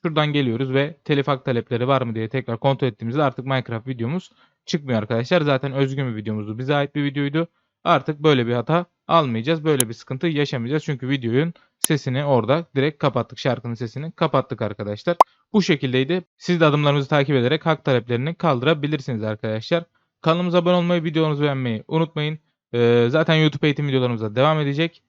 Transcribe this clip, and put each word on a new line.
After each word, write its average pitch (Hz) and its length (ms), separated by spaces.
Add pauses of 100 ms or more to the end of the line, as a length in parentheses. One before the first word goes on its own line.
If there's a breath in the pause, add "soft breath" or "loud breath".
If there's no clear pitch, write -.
Şuradan 156 300
geliyoruz 131 420
ve 143 300
telif 143 240
hak 135 160
talepleri 120 440
var 135 140
mı 117 120
diye 110 140
tekrar 117 300
kontrol 135 300
ettiğimizde 117 340
artık 131 240
Minecraft 120 400
videomuz 131 440 (360 soft breath)
çıkmıyor 131 320
arkadaşlar. 120 420
Zaten 143 320
özgün 135 380
bir 107 60
videomuzdu. 107 420
Bize 131 160
ait 143 200
bir 147 100
videoydu. 143 440 (360)
Artık 151 340
böyle 143 280
bir 120 60
hata 156 340 (200)
almayacağız. 151 580
Böyle 135 240
bir 113 60
sıkıntı - 320
yaşamayacağız. 147 580
Çünkü 131 240
videonun 135 460 (240 soft breath)
sesini 139 460
orada 135 420 (100)
direkt 143 220
kapattık. 120 400
Şarkının 117 360
sesini 131 380
kapattık 131 500
arkadaşlar. 104 540 (360 soft breath)
Bu 208 100
şekildeydi. 135 600 (140)
Siz 175 220
de 165 40
adımlarımızı 147 440
takip 143 280
ederek 127 300
hak 156 180
taleplerini 127 500
kaldırabilirsiniz 143 880
arkadaşlar. 110 640 (360)
Kanalımıza 175 380
abone 175 160
olmayı, 175 300
videolarımızı 156 380
beğenmeyi 131 460
unutmayın. 156 500 (360)
Ee, 120 340
zaten 160 260
YouTube 156 320
eğitim 147 220
videolarımız 123 320
da 107 140
devam 151 260
edecek. 147 480